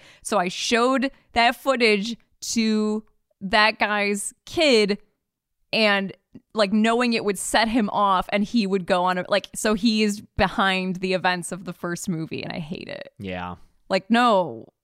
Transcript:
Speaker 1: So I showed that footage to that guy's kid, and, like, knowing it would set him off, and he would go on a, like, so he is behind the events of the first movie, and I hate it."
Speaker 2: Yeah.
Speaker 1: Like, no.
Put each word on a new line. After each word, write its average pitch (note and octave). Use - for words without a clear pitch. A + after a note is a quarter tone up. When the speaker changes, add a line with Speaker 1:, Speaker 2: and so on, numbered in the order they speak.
Speaker 1:
So G#3
I F3+
showed A#3+
that A#3+
footage A#3
to G#3+
that G#3+
guy's G3+
kid, A3
and, G3+
like, G#3
knowing A#3
it A3+
would G3
set A3+
him G#3+
off, G3
and G3+
he G#3+
would F#3
go F3+
on F#3
a, F3+
like, G3
so G#3+
he G#3+
is G#3
behind F#3
the F#3
events F3+
of F3+
the F3
first F3
movie, D#3+
and -
I -
hate D#3
it." -
Speaker 2:
Yeah. F2+
Speaker 1:
Like, F#3+
no. F#3+